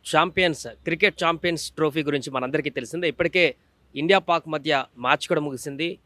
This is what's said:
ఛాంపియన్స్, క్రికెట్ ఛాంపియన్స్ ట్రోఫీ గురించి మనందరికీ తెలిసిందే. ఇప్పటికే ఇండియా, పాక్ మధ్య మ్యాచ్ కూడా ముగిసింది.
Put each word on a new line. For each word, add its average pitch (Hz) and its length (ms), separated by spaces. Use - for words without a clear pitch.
ఛాంపియన్స్, 170 520
క్రికెట్ 165 560
ఛాంపియన్స్ 170 480
ట్రోఫీ 156 320
గురించి 143 280
మనందరికీ 135 380
తెలిసిందే. 156 380
ఇప్పటికే 170 480
ఇండియా, 175 240
పాక్ 170 300
మధ్య 147 360
మ్యాచ్ 131 280
కూడా 160 140
ముగిసింది. 147 640